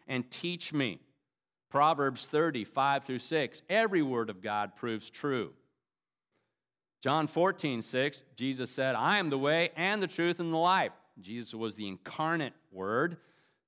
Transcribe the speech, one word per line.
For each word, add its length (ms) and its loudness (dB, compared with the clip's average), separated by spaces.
and 220 -2
teach 420 -6
me." 280 0
Proverbs 560 2
thirty, 380 2
five 380 0
through 140 -4
six, 500 -2
"Every 360 2
word 260 0
of 140 -10
God 320 -2
proves 340 -6
true." 440 -4
John 240 2
fourteen 560 2
six, 420 -2
Jesus 340 -4
said, 240 0
"I 240 2
am 140 0
the 80 2
way 360 4
and 280 0
the 40 -2
truth 320 0
and 140 -2
the 40 2
life." 340 4
Jesus 360 -10
was 180 -4
the 140 -8
incarnate 640 -2
word. 460 -2